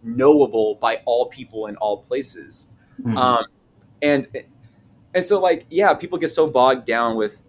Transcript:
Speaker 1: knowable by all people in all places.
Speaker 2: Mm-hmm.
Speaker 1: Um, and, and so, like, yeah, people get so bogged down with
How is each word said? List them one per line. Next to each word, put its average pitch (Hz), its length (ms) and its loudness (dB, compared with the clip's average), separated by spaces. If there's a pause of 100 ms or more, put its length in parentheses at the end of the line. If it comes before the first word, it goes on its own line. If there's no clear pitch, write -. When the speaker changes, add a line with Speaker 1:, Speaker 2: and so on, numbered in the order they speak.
Speaker 1:
knowable 117 720 4
by 117 320 -2
all 123 200 0
people 110 400 -12
in 104 100 -12
all 104 200 -4
places. 104 720 -10 (300)
Speaker 2:
Mm-hmm. 117 160 -4
Speaker 1:
Um, 123 280 2 (580)
and, 143 240 0 (880)
and 180 100 0
so, 196 160 2
like, 175 300 0
yeah, 180 240 2
people 175 240 -8
get 160 100 -4
so 156 180 0
bogged 131 380 2
down 117 320 -2
with 107 320 -6